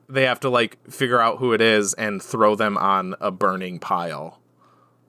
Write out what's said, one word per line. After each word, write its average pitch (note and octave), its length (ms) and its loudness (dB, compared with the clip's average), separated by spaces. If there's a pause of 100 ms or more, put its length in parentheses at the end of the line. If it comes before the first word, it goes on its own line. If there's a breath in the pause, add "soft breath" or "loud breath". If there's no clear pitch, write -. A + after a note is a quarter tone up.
they C3+ 140 0
have B2+ 180 0
to, C3+ 80 -2
like, A#2+ 280 0 (140)
figure B2 300 2
out A2+ 160 2
who B2 160 0
it A2 80 2
is G#2+ 320 4
and G#2 280 -6
throw A2 340 2
them G#2 220 -2
on F#2+ 440 0
a G2+ 100 -2
burning F#2 480 -4
pile. E2+ 600 -6 (680 soft breath)